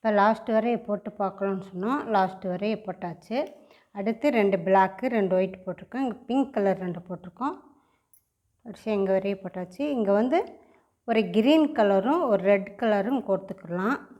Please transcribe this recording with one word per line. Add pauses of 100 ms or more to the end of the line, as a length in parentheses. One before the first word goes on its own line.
இப்போ
லாஸ்ட்
வரையை
போட்டு (100)
பார்க்கலாம்னு
சொன்னோம். (140)
லாஸ்ட்
வரையை (120)
போட்டாச்சு. (640)
அடுத்து
ரெண்டு
பிளாக்கு, (100)
ரெண்டு
ஒயிட்
போட்டிருக்கோம்.
இங்க (100)
பிங்க்
கலர்
ரெண்டு
போட்டிருக்கோம். (1080)
வரிசையா
இங்க
வரையை
போட்டாச்சு. (140)
இங்க
வந்து (680)
ஒரு (160)
கிரீன் (120)
கலரும் (100)
ஒரு (100)
ரெட் (120)
கலரும் (100)
கோர்த்துக்கலாம். (220)